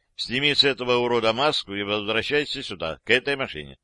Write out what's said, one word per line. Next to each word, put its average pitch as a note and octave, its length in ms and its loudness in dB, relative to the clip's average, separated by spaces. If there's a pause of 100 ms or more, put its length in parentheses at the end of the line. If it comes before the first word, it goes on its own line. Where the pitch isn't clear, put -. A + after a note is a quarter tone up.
(160)
сними C#3 380 0
с C3 100 2
этого B2 340 2
урода A#2+ 360 2
маску C3+ 400 0
и G2+ 80 -2
возвращайся A2 800 -2
сюда, D#2+ 420 -6
к - 60 -18
этой C#3 260 2
машине. D2+ 480 -8